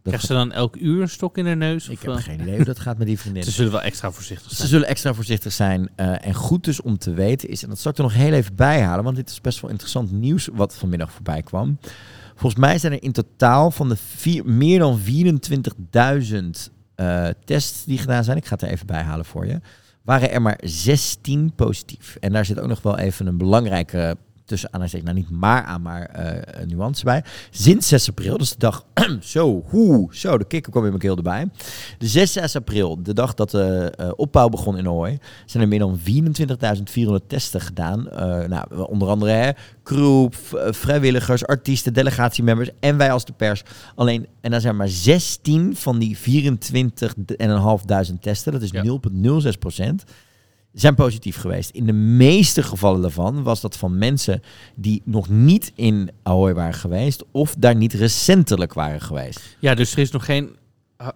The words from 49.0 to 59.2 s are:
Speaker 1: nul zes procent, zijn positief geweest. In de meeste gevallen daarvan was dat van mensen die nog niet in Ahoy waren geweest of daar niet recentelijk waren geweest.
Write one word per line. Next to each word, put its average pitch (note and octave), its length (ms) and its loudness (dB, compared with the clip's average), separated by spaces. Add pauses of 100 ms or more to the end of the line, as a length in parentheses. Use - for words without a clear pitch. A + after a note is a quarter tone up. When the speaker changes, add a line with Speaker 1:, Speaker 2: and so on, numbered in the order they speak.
Speaker 1:
nul C3 260 2
zes A#2 160 0
procent, A#2 460 -4 (720)
zijn C#3 220 6
positief A2+ 420 0
geweest. F2+ 320 -6
In A#2 160 -4
de A2 80 4
meeste B2+ 680 6
gevallen F#2+ 380 2
daarvan F#2 420 -2
was A#2 180 0
dat G2+ 160 -8
van F#2 200 -2
mensen A2 440 0 (340)
die G#2 300 -2
nog G#2 240 -2
niet C3+ 460 6
in G#2+ 360 0 (120)
Ahoy F#2 300 4
waren E2 200 -2
geweest G#2 580 -4
of D3 260 -2
daar A#2+ 180 6
niet A2 180 2
recentelijk A2 800 4
waren D2+ 280 -4
geweest. - 580 -10